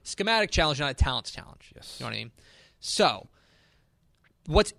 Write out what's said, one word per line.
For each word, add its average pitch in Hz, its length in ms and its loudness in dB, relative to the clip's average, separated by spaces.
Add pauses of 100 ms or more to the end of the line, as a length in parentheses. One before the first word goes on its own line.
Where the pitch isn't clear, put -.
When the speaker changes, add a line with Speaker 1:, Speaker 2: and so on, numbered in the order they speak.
Speaker 1:
schematic 214 480 0
challenge, 151 280 2
not 143 120 -2
a - 20 -10
talent 131 320 0
challenge. - 500 -16
Speaker 2:
Yes. - 240 -18
Speaker 1:
You 127 60 -8
know 117 60 -8
what 110 40 -6
I 107 40 -6
mean? 113 120 -12 (480)
So, 123 480 0 (1160)
what's 190 340 4